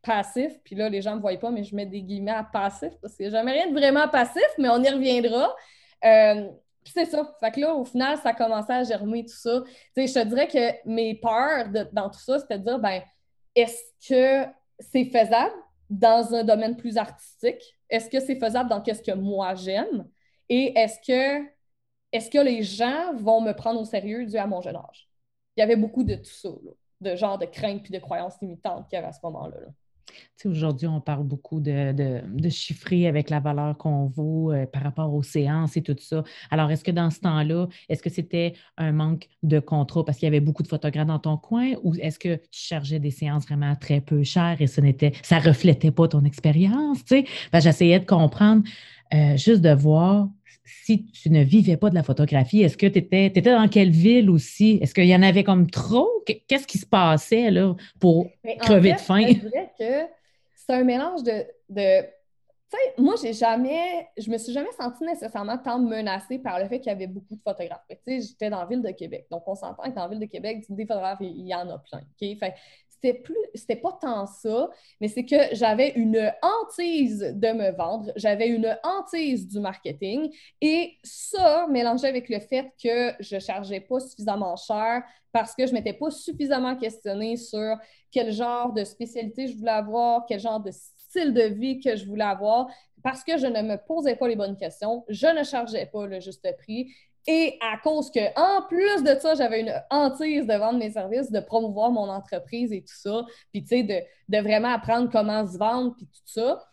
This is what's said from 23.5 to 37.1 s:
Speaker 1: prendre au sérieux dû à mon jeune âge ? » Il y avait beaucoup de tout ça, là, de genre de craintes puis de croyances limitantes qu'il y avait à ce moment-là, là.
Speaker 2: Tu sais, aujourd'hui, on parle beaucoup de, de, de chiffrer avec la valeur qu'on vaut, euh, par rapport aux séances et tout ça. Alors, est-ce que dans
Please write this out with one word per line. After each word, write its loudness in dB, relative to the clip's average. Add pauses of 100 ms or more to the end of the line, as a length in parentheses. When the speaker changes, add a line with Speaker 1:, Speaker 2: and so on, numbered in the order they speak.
Speaker 1:
prendre -4
au -8
sérieux -6
dû -8
à -4
mon -6
jeune -12
âge ? » -20 (480)
Il 0
y 6
avait 4
beaucoup -2
de -2
tout -16
ça, -16
là, -18 (300)
de -6
genre -4
de -6
craintes -8
puis -18
de -10
croyances -10
limitantes -12
qu'il -10
y -6
avait -10
à -14
ce -20
moment-là, -14
là. -20 (420)
Speaker 2:
Tu -20
sais, -4
aujourd'hui, -2
on -2
parle -6
beaucoup -8
de, -2
de, -2
de -4
chiffrer -2
avec 0
la 0
valeur -2
qu'on -2
vaut, -2
euh, -2
par -6
rapport -4
aux 0
séances -2
et -2
tout -4
ça. -6 (260)
Alors, 2
est-ce -2
que -2
dans 0